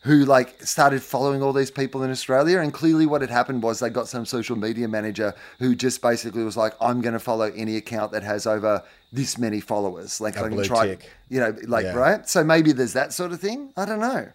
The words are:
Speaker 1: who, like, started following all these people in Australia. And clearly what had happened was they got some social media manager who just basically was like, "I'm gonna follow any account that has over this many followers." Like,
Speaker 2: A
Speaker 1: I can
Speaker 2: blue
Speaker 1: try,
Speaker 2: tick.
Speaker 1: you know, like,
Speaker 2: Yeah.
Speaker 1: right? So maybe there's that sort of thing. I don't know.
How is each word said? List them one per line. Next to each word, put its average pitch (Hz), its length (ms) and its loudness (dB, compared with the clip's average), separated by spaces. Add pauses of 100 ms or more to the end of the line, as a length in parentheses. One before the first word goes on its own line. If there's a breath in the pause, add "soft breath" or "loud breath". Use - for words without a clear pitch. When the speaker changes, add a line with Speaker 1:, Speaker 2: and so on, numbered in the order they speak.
Speaker 1:
who, 147 220 6
like, 131 400 4
started 139 380 2
following 139 400 -2
all 139 100 0
these 135 200 0
people 135 320 -4
in 131 80 -2
Australia. 139 480 2
And 151 120 0
clearly 160 360 2
what 147 140 0
had 127 100 -4
happened 123 320 0
was 113 160 0
they 120 100 -2
got 117 180 -4
some 120 180 -8
social 117 300 -4
media 110 320 -4
manager 107 460 -4 (240 loud breath)
who 127 160 2
just 123 280 0
basically 117 420 0
was 107 120 -4
like, 110 240 0
"I'm 123 220 0
gonna 113 180 -2
follow 110 360 -2
any 110 200 -4
account 107 360 -4
that 107 100 -4
has 104 240 -4
over 107 380 0 (280 soft breath)
this 123 280 -4
many 107 220 -2
followers." 98 600 -4
Like, 107 140 -4
Speaker 2:
A 101 60 -4
Speaker 1:
I - 20 -2
can 110 140 -4
Speaker 2:
blue 101 80 0
Speaker 1:
try, 113 240 2
Speaker 2:
tick. 92 200 -10 (200 loud breath)
Speaker 1:
you 127 100 -2
know, 110 160 0 (120)
like, 113 180 0
Speaker 2:
Yeah. 92 100 -4
Speaker 1:
right? 151 340 2
So 175 140 2
maybe 160 280 6
there's 123 220 0
that - 200 -2
sort 180 180 -6
of 175 80 -8
thing. 254 360 -8
I 190 100 -4
don't 214 140 -4
know. 220 360 -2